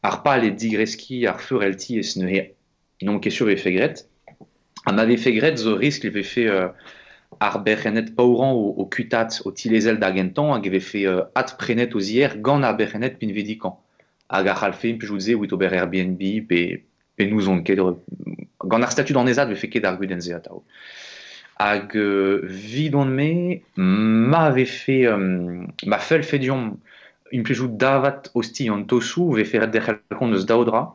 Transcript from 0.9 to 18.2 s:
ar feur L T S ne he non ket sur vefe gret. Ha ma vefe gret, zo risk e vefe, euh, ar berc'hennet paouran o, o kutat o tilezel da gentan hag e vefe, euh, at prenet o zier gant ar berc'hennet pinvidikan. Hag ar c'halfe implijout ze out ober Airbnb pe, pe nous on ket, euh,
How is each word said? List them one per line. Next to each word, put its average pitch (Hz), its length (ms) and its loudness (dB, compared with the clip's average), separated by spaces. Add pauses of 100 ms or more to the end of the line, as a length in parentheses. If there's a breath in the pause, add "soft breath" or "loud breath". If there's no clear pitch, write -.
ar 92 100 0
feur 123 260 -2
L 98 140 0
T 113 240 -4
S - 160 -6
ne 92 160 -2
he 95 80 2 (640)
non 104 140 0
ket 107 100 -2
sur - 160 -2
vefe 98 320 0
gret. 143 300 -2 (800)
Ha - 80 2
ma 113 120 2
vefe 117 280 4
gret, 135 240 2
zo 107 200 0
risk 143 280 -2
e 101 80 -2
vefe, 104 320 -2
euh, 95 220 2 (720 loud breath)
ar 101 260 0
berc'hennet 110 500 0
paouran 123 380 4
o, 110 140 0 (100)
o 98 80 -2
kutat 113 600 -2
o 98 60 -6
tilezel 110 460 2
da 95 160 2
gentan 95 400 0
hag 101 140 -2
e - 20 -2
vefe, 95 360 -2
euh, 92 180 2 (100)
at - 240 -2
prenet 120 380 -2
o 107 40 0
zier 110 420 0
gant 117 220 2
ar 110 140 0
berc'hennet 110 400 -4
pinvidikan. 107 560 -6 (560)
Hag 95 180 0
ar 92 140 0
c'halfe 101 280 -2
implijout 107 300 -6
ze 104 160 0
out 104 180 -4
ober 92 200 0
Airbnb 92 480 -2 (260)
pe, 87 340 0 (360)
pe 101 80 0
nous 101 240 2
on 90 160 2
ket, 95 140 2
euh, 90 180 2 (680)